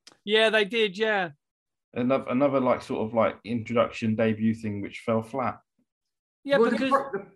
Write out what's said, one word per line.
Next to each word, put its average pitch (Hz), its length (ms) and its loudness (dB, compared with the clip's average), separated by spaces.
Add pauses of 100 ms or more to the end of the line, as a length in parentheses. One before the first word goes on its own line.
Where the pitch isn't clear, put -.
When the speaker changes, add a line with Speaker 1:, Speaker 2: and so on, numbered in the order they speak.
(240)
Speaker 1:
Yeah, 214 260 4
they 214 140 2
did. 208 320 -2
Yeah. 208 340 0 (640)
Speaker 2:
Another, 127 340 0
another, 135 320 2
like, 123 220 2
sort 110 260 -4
of, 113 60 -8
like, 110 300 2
introduction 113 680 0
debut 110 400 2
thing, 107 260 -6
which - 240 -10
fell 113 180 0
flat. 120 360 -6 (840)
Speaker 1:
Yeah, 277 140 2
Speaker 3:
Well, 233 120 4
the - 60 0
Speaker 1:
because 262 140 0
Speaker 3:
pro-, 277 220 0
the - 240 -8